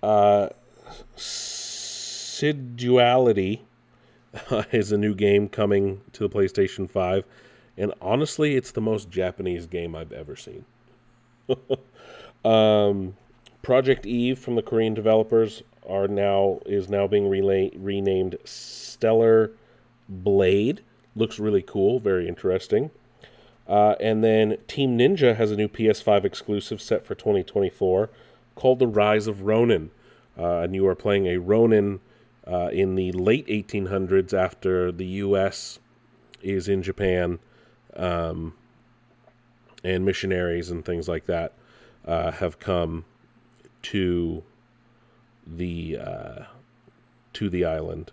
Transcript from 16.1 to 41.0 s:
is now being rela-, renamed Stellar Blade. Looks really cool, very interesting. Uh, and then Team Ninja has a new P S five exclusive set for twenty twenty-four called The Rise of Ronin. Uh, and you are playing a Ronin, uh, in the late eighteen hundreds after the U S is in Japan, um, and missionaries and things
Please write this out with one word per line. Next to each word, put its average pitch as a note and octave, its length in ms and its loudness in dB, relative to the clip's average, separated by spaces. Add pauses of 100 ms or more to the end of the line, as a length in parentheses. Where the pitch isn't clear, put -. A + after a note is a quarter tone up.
is F#2+ 240 -2
now G2+ 180 0
being G2+ 220 2
rela-, G2 480 2
renamed F#3+ 680 -2
Stellar A2+ 1080 2 (560)
Blade. G2 720 2 (340)
Looks A2 240 -2
really G#2 220 2
cool, G#2 400 0
very F#2 260 0
interesting. F#2+ 640 -2 (720)
Uh, G#2 360 4
and A2 200 0
then A2 360 4 (100)
Team C3 300 -2
Ninja B2+ 400 4
has A2 120 0
a G#2+ 60 -2
new G#2 140 0
P A2 180 -2
S G#2+ 140 2
five G2+ 240 2
exclusive G2+ 560 -6
set - 240 -2
for - 100 -8
twenty G2+ 260 0
twenty-four F#2+ 680 0 (440)
called B2+ 260 2
The B2+ 80 4
Rise G#2+ 400 2
of G2+ 160 -8
Ronin. G#2+ 480 2 (460)
Uh, F2 200 -2
and F2 180 -4
you F#2+ 120 0
are F2+ 80 2
playing G2+ 320 0
a F2+ 100 -2
Ronin, G2+ 640 4 (440)
uh, F2 280 -4
in F#2+ 220 0
the F2+ 180 -2
late G#2 340 0
eighteen G#2 380 -4
hundreds F#2+ 480 0
after F#2 580 0
the F2 140 -8
U G2 320 0
S - 420 -4 (640)
is F#2+ 260 -4
in F#2+ 160 0
Japan, F2+ 560 0 (560)
um, E2+ 600 -6 (1300)
and F#2 180 0
missionaries F2+ 680 -2
and E2+ 140 -8
things E2+ 240 -6